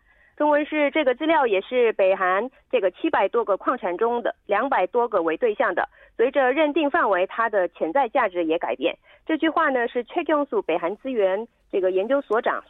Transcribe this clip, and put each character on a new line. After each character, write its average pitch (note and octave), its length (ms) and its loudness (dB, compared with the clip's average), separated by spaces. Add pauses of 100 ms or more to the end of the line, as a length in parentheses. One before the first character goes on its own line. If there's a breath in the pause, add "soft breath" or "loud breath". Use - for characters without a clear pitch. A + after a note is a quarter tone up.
(360 soft breath)
中 D4 140 2
文 D4 160 2
是，" D4 300 0
这 D#4 80 2
个 B3+ 120 2
资 D#4 100 -6
料 D#4 200 4
也 G3 140 2
是 A#3+ 340 0
北 F#3+ 220 2
韩 F#3+ 340 0 (220 soft breath)
这 B3+ 80 2
个 F#3 120 2
七 - 180 -4
百 A#3 180 0
多 A#3 160 -2
个 G3 140 -2
矿 C4 200 -2
产 F3+ 200 -6
中 A#3 260 -2
的 - 100 -2 (120)
两 G#3+ 240 0
百 G#3 180 0
多 A#3+ 180 0
个 G#3+ 160 0
为 E3 140 0
对 G#3+ 180 0
象 G#3+ 220 -2
的， - 100 0 (300 soft breath)
随 A#3+ 160 0
着 B3+ 220 2
认 D4+ 180 2
定 D4 180 0
范 C#4+ 200 0
围， F#3 180 2
它 A3+ 220 -2
的 G3 180 0
潜 E3 240 -6
在 C4 160 0
价 A#3 220 0
值 F3 160 -2
也 D#3+ 120 0
改 C3 200 -4
变。" C#3+ 200 -4 (300 soft breath)
这 D#4+ 100 -2
句 E4 120 0
话 D#4 200 0
呢 B3 200 0
是 B3 160 -4
崔 - 180 -6
경 D4 220 0
수 G#3+ 160 -2
北 E3 160 -2
韩 E3+ 180 -4
资 C4+ 160 -10
源 G#3 340 0 (240)
这 G3+ 120 -2
个 F#3 100 2
研 F#3+ 160 -2
究 C#4 140 0
所 A3+ 200 -2
长 D3 280 -4